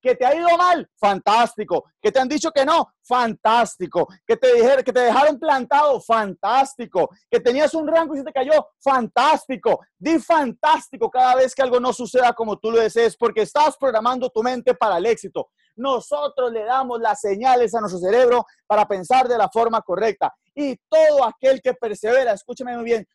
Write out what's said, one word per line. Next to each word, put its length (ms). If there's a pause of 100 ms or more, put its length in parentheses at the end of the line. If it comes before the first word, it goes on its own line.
¿Que 120
te 100
ha 80
ido 220
mal? 400
Fantástico. 880 (160)
¿Que 100
te 80
han 80
dicho 240
que 140
no? 280 (120)
Fantástico. 1040 (180)
¿Que 100
te 160
dijer-, 300
que 100
te 60
dejaron 400
plantado? 640
Fantástico. 1080 (220)
¿Que 80
tenías 340
un 140
rango 260
y 60
se 60
te 80
cayó? 340 (160)
Fantástico. 960 (180)
Di 220
"fantástico" 920
cada 280
vez 180
que 80
algo 160
no 140
suceda 400
como 260
tú 140
lo 80
desees, 360
porque 260
estás 340
programando 520
tu 140
mente 320
para 240
el 80
éxito. 440 (260)
Nosotros 760
le 140
damos 360
las 200
señales 520
a 60
nuestro 220
cerebro 440 (220)
para 220
pensar 400
de 100
la 120
forma 320
correcta. 520 (180)
Y 360
todo 360
aquel 380
que 120
persevera, 580
escúchame 420
muy 120
bien 280